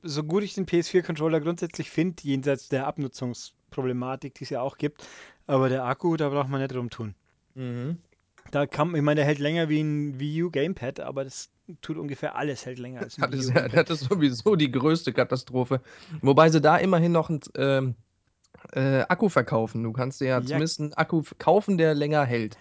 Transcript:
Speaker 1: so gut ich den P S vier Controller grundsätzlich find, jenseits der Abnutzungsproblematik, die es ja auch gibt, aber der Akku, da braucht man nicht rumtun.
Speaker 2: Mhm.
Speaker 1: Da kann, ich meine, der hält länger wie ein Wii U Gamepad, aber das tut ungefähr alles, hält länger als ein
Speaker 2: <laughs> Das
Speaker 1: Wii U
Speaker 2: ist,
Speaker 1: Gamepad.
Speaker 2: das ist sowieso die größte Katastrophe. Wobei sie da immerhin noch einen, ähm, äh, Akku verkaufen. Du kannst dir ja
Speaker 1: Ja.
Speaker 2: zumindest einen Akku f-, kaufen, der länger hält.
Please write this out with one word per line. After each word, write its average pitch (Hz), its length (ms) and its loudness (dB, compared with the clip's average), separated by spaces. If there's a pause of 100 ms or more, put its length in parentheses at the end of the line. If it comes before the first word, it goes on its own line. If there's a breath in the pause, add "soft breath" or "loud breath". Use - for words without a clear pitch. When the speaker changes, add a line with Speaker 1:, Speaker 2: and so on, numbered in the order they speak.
Speaker 1:
so 151 200 -6
gut 175 200 0
ich 190 100 -8
den 190 140 -4
P 175 100 0
S 170 120 0
vier 185 120 2
Controller 160 400 0
grundsätzlich 165 480 -6
find, 185 340 -2
jenseits 139 460 -2
der 135 160 -2
Abnutzungsproblematik, 127 1500 -6
die - 80 -16
es 127 80 -10
ja 127 100 -4
auch 135 160 -6
gibt, - 300 -6 (400 loud breath)
aber 131 220 4
der 127 160 -2
Akku, 160 320 0
da 147 120 0
braucht 135 200 0
man 139 100 -2
nicht 135 140 -4
rumtun. 120 400 -6 (400)
Speaker 2:
Mhm. 127 440 -6 (540)
Speaker 1:
Da 143 140 0
kann, 165 300 -2
ich 147 60 2
meine, 147 180 4
der 139 60 4
hält 151 140 2
länger 156 300 0
wie 151 120 2
ein 147 380 -2
Wii 151 240 -4
U 175 80 -2
Gamepad, 147 500 -2
aber 135 220 -6
das - 280 -16 (300)
tut 160 160 -8
ungefähr 147 380 -8
alles, 135 300 -6
hält 127 140 -12
länger 123 220 -12
als - 180 -12
ein - 20 -6
Speaker 2:
<laughs> 139 100 -2
Das - 0 -
Speaker 1:
Wii 135 60 -2
U 131 40 -2
Speaker 2:
ist, 127 120 0
Speaker 1:
Gamepad. 156 360 4
Speaker 2:
das 156 120 -4
ist 131 80 -2
sowieso 160 460 2
die 147 160 2
größte 139 420 0
Katastrophe. 127 680 0 (400 loud breath)
Wobei 151 280 8
sie 156 120 4
da 156 160 6
immerhin 170 340 2
noch 160 180 2
einen, 156 120 -4 (140)
ähm, 135 400 0 (760)
äh, 135 300 2
Akku 185 280 2
verkaufen. 113 540 0
Du 113 80 -4
kannst 127 300 -6
dir 131 60 0
ja 127 120 2
Speaker 1:
Ja. 127 60 -2
Speaker 2:
zumindest 147 340 -2
einen 151 140 -6
Akku 160 260 0
f-, - 180 -6
kaufen, 190 400 2
der 160 160 4
länger 147 320 2
hält. 113 360 -2